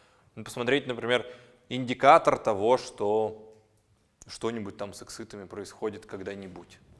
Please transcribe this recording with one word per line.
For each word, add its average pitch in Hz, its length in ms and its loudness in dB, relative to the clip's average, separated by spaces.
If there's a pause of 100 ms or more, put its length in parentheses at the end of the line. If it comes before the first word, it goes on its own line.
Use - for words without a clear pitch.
(340)
Ну, 110 100 -14
посмотреть, 127 420 0
например, 117 400 0 (420)
индикатор 131 680 6
того, 113 400 2
что 107 760 -2 (760)
что-нибудь 107 480 -6
там 104 160 -10
с - 100 -16
икситами 104 440 -14
происходит 101 600 -10
когда-нибудь 98 720 -12 (220)